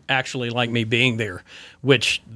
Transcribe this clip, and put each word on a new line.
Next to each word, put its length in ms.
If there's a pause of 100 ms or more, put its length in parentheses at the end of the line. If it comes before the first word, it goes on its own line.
actually 420
like 200
me 140
being 320
there, 260 (380)
which 420 (140)